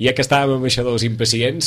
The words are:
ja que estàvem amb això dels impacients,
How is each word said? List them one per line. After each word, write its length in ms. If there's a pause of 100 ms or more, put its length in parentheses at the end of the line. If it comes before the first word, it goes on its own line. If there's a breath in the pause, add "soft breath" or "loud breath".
ja 120
que 140
estàvem 300
amb 100
això 160
dels 240
impacients, 600